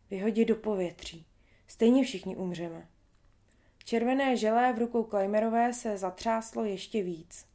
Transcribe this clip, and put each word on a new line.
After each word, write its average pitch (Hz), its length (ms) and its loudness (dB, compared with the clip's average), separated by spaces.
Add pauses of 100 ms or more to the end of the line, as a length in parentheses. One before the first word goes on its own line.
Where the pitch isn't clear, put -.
(120)
Vyhodit 214 360 2
do 220 80 4
povětří. 185 720 -6 (420)
Stejně 247 360 4
všichni 185 320 -6
umřeme.“ 170 520 -8 (960)
Červené 254 520 2
želé 226 360 4
v 220 60 -2
rukou 233 240 0
Kleimerové 226 720 2
se 214 240 -4
zatřáslo 226 640 -4
ještě 202 400 -4
víc. 170 520 -10